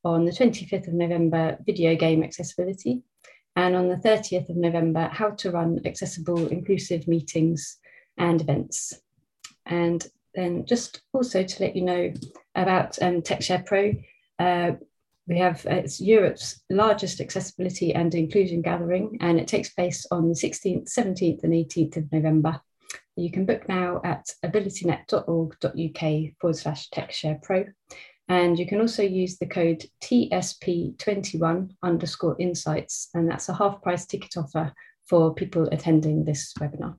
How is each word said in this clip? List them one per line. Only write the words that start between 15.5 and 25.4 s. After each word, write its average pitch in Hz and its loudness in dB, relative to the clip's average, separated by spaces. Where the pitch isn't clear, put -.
uh, - 0
it's - -10
Europe's 190 2
largest 208 2
accessibility 185 -4
and 170 2
inclusion 170 2
gathering, 175 -2
and 170 4
it - -6
takes - -2
place - -4
on 170 2
the 170 2
sixteenth, - -2
seventeenth 180 0
and 165 4
eighteenth 165 0
of 156 -4
November. 156 2
You 175 -4
can 190 0
book 226 -2
now 180 -2
at - -4
abilitynet 180 -2
dot - 0
org 165 0